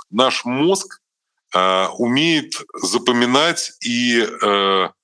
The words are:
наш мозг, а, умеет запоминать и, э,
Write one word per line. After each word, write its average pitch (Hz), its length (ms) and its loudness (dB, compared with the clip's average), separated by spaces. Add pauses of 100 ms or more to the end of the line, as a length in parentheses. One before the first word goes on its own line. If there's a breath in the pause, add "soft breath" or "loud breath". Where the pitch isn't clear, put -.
наш 120 360 0
мозг, 147 540 -2 (540)
а, 92 440 2
умеет 143 560 0 (200)
запоминать 123 1080 0
и, 120 400 0
э, 98 680 0 (140)